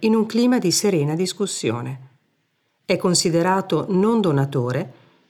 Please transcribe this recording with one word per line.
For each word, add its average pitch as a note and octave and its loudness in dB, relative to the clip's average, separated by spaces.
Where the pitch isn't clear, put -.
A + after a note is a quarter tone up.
in A3 2
un A3 2
clima B3 2
di F3+ 0
serena E3 0
discussione. C3 -4
È F#3+ 0
considerato F3 0
non G#3+ 2
donatore C#3 -2